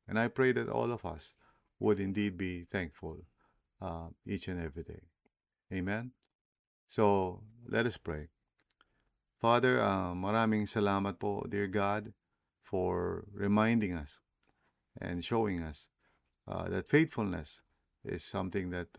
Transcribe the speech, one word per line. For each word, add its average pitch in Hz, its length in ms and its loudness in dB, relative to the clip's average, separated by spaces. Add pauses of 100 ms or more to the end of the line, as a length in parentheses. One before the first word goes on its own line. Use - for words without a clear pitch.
And 104 120 -2
I 117 80 2
pray 127 260 2
that 117 160 -2
all 117 220 0
of 117 120 -6
us 82 300 -10 (460)
would 104 200 4
indeed 98 380 -2
be 90 260 -6
thankful, 85 600 -8 (560)
uh, 82 320 -8 (120)
each 101 220 -6
and 90 140 -6
every 82 220 -8
day. 80 180 -14 (720)
Amen? 104 380 -4 (760)
So, 98 540 4 (240)
let 117 240 0
us - 80 -6
pray. 76 320 -6 (1120)
Father, 120 400 6
uh, 95 320 2
maraming 107 560 2
salamat 101 500 0
po, 104 300 -2
dear 101 180 -2
God, 104 460 -2 (480)
for 90 720 0
reminding 104 640 4
us 73 240 -12 (800)
and 87 240 -4
showing 101 400 0
us, 76 240 -12 (580)
uh, 90 220 -4
that 95 180 -2
faithfulness 104 720 0 (440)
is 90 200 -6
something 95 460 -4
that, 87 300 -6